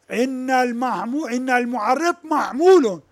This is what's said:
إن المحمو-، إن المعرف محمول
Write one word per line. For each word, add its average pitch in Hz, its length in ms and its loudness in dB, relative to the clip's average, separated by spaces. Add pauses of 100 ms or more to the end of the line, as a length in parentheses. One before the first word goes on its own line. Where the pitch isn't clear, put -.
(100)
إن 254 400 -4
المحمو-، 247 760 -2
إن 254 240 -6
المعرف 247 760 0
محمول 262 760 4 (120)